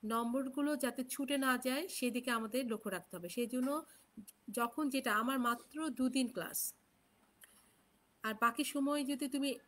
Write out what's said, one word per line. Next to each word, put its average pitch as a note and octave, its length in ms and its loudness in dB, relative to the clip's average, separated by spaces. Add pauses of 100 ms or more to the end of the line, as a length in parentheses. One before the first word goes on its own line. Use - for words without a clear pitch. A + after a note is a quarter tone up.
নম্বরগুলো B3+ 720 2
যাতে B3+ 280 0
ছুটে C#4 340 0
না C4 200 4
যায় C4 300 0
সেদিকে B3 420 -2
আমাদের A#3 360 0
লক্ষ্য G#3+ 240 -2
রাখতে F3+ 260 -6
হবে। F3 120 -8
সেই A#3+ 180 -2
জন্য B3+ 360 0 (680)
যখন A#3+ 380 0
যেটা, B3+ 280 2
আমার B3 220 2
মাত্র B3 520 0
দুদিন B3+ 380 2
ক্লাস, - 460 -4 (1500)
আর A3 180 -2
বাকি A#3 240 4
সময় C#4+ 400 0
যদি C#4 240 -2
তুমি C#4 400 0